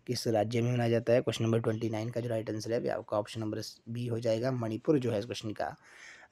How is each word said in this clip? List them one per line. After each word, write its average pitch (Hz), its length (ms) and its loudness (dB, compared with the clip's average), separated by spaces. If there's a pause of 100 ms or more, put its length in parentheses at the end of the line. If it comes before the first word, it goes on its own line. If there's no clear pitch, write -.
किस 117 200 -4
राज्य 110 340 2
में 123 120 2
मनाया 117 160 2
जाता 117 240 4
है? 123 80 6
क्वेश्चन 117 220 0
नंबर 113 160 4
ट्वेंटी 113 300 0
नाइन 113 200 -4
का 117 120 -4
जो 120 80 -4
राइट 110 200 -2
आंसर 110 240 -4
है, 131 160 0
आपका 104 300 -2
ऑप्शन 110 220 -4
नंबर 107 200 -4 (280)
बी 120 180 -4
हो 113 120 -2
जाएगा, 117 320 2
मणिपुर 127 480 2
जो 120 120 0
है 104 80 2
इस 110 60 -2
क्वेश्चन 107 260 -6
का - 240 -6 (560)